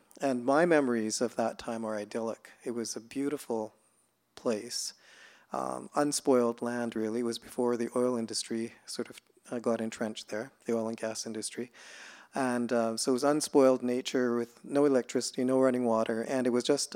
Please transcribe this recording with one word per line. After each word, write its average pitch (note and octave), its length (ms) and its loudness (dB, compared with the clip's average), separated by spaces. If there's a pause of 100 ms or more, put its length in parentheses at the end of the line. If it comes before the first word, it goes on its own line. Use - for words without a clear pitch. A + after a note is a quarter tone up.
(200)
And B2+ 240 0
my C#3 220 6
memories B2 560 2
of A#2 140 0
that A#2 240 -2
time A2+ 260 -6
are G#2+ 100 -4
idyllic. G#2+ 540 -6 (140)
It C3 80 -6
was A2+ 240 -6
a A#2+ 40 -10
beautiful A#2 760 -4 (640)
place. A#2 580 -4 (600)
Um, B2+ 420 -6
unspoiled C3 640 2
land, A#2+ 340 -4
really. A2 240 -2
It B2 40 -2
was A#2 140 -4
before A#2+ 400 -2
the A#2 180 -4
oil B2 220 2
industry A2+ 560 -6 (120)
sort - 240 -8
of, - 120 -20 (300)
uh, B2 80 -4
got A2+ 200 0
entrenched A2 500 -6
there, A#2 220 -6 (140)
the A#2 100 0
oil A2+ 120 0
and A2+ 100 -6
gas A2 280 -6
industry. A2+ 460 -8 (600)
And, B2 400 -2
uh, A2+ 240 0
so - 140 0
it - 20 4
was B2 100 2
unspoiled C#3 600 4
nature B2 520 0
with - 300 -4
no C#3+ 200 4
electricity, C3 580 2
no C3 160 4
running B2+ 260 4
water, A2+ 380 2
and C3 220 -2
it B2+ 40 4
was A#2+ 140 2
just - 320 0